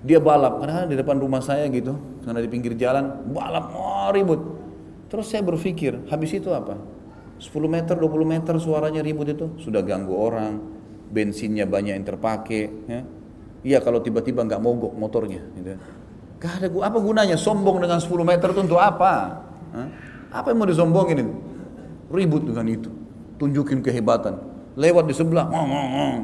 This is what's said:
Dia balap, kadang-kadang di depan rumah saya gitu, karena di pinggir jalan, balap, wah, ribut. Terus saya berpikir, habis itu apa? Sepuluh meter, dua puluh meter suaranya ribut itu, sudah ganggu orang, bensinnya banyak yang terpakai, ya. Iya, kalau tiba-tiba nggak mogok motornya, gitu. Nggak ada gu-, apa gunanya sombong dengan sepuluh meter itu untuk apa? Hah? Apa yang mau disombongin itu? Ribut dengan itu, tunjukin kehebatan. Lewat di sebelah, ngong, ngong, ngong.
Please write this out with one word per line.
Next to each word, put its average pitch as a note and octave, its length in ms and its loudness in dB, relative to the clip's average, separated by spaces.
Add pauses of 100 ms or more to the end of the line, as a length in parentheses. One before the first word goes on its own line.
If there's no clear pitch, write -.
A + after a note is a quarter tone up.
Dia D3+ 160 8
balap, C#3 400 6
kadang-kadang D#3+ 320 -2
di C3 80 0
depan C3+ 160 2
rumah C3 240 0
saya C#3+ 320 0
gitu, B2+ 240 -2 (240)
karena A#2 160 -4
di A#2 80 -2
pinggir A#2 320 -4
jalan, C3 560 0
balap, D#3+ 400 -4
wah, G3 400 0
ribut. F#3 240 4 (720)
Terus G#3+ 160 -6
saya G#3+ 160 -2
berpikir, D#3+ 640 -2
habis D#3 320 -2
itu F3+ 160 -2
apa? G2+ 240 -6 (640)
Sepuluh D3+ 240 -4
meter, E3 320 0
dua D#3+ 80 2
puluh D#3 240 2
meter E3 320 0
suaranya D#3 400 0
ribut D3+ 240 -2
itu, D#3 320 -4
sudah A2+ 240 0
ganggu F#2+ 320 -2
orang, G#2+ 640 -2 (320)
bensinnya G#2+ 560 0
banyak G2 320 0
yang G2 80 -6
terpakai, G#2+ 640 -4 (160)
ya. A#2+ 160 -8 (640)
Iya, C3 160 6
kalau A#2+ 160 4
tiba-tiba A#2 480 0
nggak G#2 160 -2
mogok A#2+ 320 0
motornya, G#2+ 480 -4 (160)
gitu. F#2 160 -10 (640)
Nggak E3+ 140 -6 (100)
ada F#3+ 80 -2
gu-, F3+ 160 -2
apa A3+ 160 2
gunanya G#3 320 4
sombong G3 480 4
dengan F3 160 2
sepuluh E3+ 240 0
meter F3+ 320 4
itu G3 80 2
untuk E3+ 160 4
apa? F#3 640 4 (320)
Hah? B2 140 -8 (420)
Apa - 240 0
yang A3 80 4
mau G3 80 4
disombongin D#3+ 560 4
itu? - 80 -4 (800)
Ribut D#3 320 2
dengan A#2 240 -2
itu, A2+ 160 -4 (560)
tunjukin C#3 400 0
kehebatan. A2+ 560 0 (400)
Lewat E3 320 6
di C3 80 0
sebelah, E3 320 2
ngong, E3 160 0
ngong, C#3 240 0
ngong. C3+ 340 0